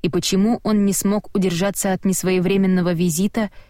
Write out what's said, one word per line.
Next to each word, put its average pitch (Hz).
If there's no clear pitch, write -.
И 175
почему 190
он 214
не 196
смог 202
удержаться 190
от 185
несвоевременного 185
визита 180